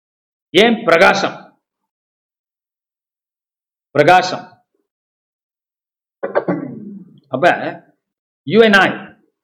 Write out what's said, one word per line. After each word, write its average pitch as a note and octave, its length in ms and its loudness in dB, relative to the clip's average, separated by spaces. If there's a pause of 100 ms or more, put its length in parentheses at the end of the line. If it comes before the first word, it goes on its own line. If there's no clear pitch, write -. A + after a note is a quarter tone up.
(500)
ஏன்? A3 340 2
பிரகாசம். - 760 0 (2250)
பிரகாசம். D3 720 0 (2750)
அப்ப, D3 220 0 (960)
you G3+ 180 4
and G#3 120 4
I - 400 -2 (280)